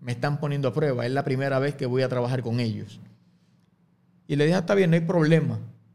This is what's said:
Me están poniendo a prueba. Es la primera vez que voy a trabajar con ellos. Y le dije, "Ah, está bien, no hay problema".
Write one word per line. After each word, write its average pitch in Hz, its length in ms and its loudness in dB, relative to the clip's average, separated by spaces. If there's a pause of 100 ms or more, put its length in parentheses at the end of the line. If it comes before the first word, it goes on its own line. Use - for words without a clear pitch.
Me 123 120 -8
están 143 280 -2
poniendo 143 280 -2
a - 60 0
prueba. 131 320 0
Es 127 60 -2
la 139 120 0
primera 135 360 0
vez 139 160 0
que 135 100 -4
voy 127 160 2
a 127 60 0
trabajar 123 340 -2
con 117 180 -2
ellos. 104 400 -6 (1300)
Y 147 100 -2
le 147 80 4
dije, 170 120 2
"Ah, 196 40 2
está 175 140 0
bien, 190 160 4
no 170 60 6
hay 170 60 2
problema". 156 560 2 (360)